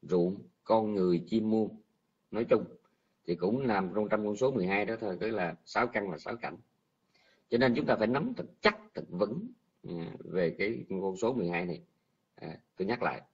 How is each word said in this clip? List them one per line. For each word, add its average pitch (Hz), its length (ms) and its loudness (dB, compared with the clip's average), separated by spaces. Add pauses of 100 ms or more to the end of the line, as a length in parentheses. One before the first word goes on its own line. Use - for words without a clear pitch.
ruộng, 92 460 0 (160)
con 107 320 2
người, 90 320 2
chim 110 220 2
muông, 107 320 0 (500)
nói 110 180 -2
chung 104 160 6 (640)
thì 87 80 0
cũng 110 320 0
nằm 95 280 0
trong, 107 140 0
trong 107 160 2
con 104 100 0
số 131 160 2
mười 95 160 0
hai 98 180 2
đó 113 140 -2
thôi, 98 200 -4
tức 107 120 -2
là 87 240 -2 (100)
sáu 107 220 0
căn 101 240 -2
và 78 60 -6
sáu - 180 -8
cảnh. 90 220 -8 (920)
Cho 117 80 2
nên 123 180 6
chúng 147 100 0
ta 123 100 4
phải 107 120 4
nắm 160 300 0
thật - 80 -8 (160)
chắc, 214 180 4 (140)
thật - 160 -10
vững, 180 380 -2 (400)
à, 85 320 -8
về 85 400 0
cái 117 260 -2 (160)
con 95 160 -2
số 113 160 0
mười 95 160 0
hai 87 160 -2
này. 87 160 -6 (540)
À, 80 220 -12 (180)
tôi 95 120 -4
nhắc 117 160 -2
lại. 67 180 -2 (120)